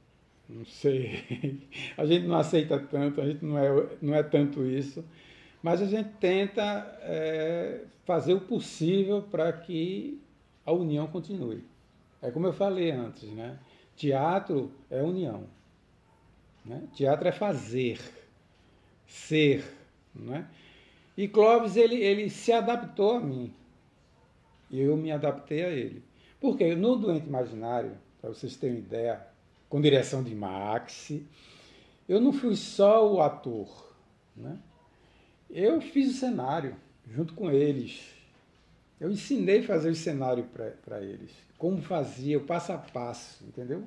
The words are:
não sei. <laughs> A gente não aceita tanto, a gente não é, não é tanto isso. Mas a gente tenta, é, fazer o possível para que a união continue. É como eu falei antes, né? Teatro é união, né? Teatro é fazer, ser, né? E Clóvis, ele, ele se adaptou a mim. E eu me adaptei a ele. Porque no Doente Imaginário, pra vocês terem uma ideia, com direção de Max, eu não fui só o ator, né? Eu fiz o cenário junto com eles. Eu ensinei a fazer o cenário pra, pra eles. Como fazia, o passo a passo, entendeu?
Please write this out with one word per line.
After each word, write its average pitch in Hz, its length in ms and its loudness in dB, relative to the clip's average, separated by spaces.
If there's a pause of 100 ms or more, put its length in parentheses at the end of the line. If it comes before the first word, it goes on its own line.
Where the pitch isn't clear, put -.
(520)
não 113 140 -14
sei. 131 1000 -4 (160)
<laughs> - 180 -12
A 156 80 -2
gente 175 220 4
não 170 80 2
aceita 156 420 2
tanto, 143 440 -2
a 139 40 0
gente 147 180 -4
não 147 140 -2
é, 139 300 4 (140)
não 147 120 0
é 151 80 4
tanto 147 440 2
isso. 139 380 -4 (600)
Mas 175 180 2
a 202 40 0
gente 208 240 -2 (100)
tenta, 196 420 2 (400)
é, 160 840 -4 (180)
fazer 170 300 2
o 190 80 2
possível 196 800 0
para 165 320 -2
que 190 640 -6 (460)
a 151 60 0
união 160 360 0
continue. 156 560 -8 (580)
É 123 80 -6
como 160 180 0
eu 175 60 0
falei 185 380 0
antes, 117 400 -8
né? 117 260 -12 (380)
Teatro 151 760 0 (180)
é 131 120 -2
união, 147 440 -4 (1200)
né? 127 180 -10 (100)
Teatro 139 340 2
é - 40 2
fazer, 123 680 -2 (1080)
ser, 151 560 2 (500)
né? 127 340 -10 (720)
E 196 100 -2
Clóvis, 220 480 6
ele, 233 200 6
ele 202 340 2
se - 220 0
adaptou 233 640 2
a - 20 0
mim. 131 340 -6 (1160)
E 135 100 -6
eu 139 160 4
me 160 160 -2
adaptei 147 520 -2
a 180 60 -2
ele. 120 340 -6 (360)
Porque 185 360 2
no 226 200 2
Doente 170 320 -2
Imaginário, 117 720 -4 (220)
pra 113 100 -12
vocês 113 260 -10
terem 123 220 -4
uma 104 80 -10
ideia, 113 420 -4 (400)
com 143 140 0
direção 135 420 4
de 113 100 -8
Max, 101 800 -6 (920)
eu 190 120 4
não 262 140 4
fui 226 220 0
só 208 560 6
o 185 100 4
ator, - 760 -4 (400)
né? 135 220 -12 (920)
Eu 226 320 2
fiz 269 280 2
o - 40 -2
cenário 147 640 -2 (320)
junto 151 260 -6
com 185 180 -4
eles. 139 680 0 (800)
Eu 160 80 -2
ensinei 208 520 2
a - 20 -2
fazer 165 260 2
o 160 60 2
cenário 135 480 0 (100)
pra, 110 160 -10 (160)
pra 107 160 -10
eles. 98 300 -12 (260)
Como 175 240 -2
fazia, 143 560 -2
o 131 40 0
passo 170 300 -4
a 170 60 -4
passo, - 680 -10
entendeu? 131 420 -8